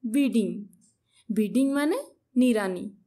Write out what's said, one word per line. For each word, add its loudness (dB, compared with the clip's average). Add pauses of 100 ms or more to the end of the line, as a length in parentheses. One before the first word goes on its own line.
বিডিং। 0 (640)
বিডিং 0
মানে 0 (320)
নিড়ানি। 0 (120)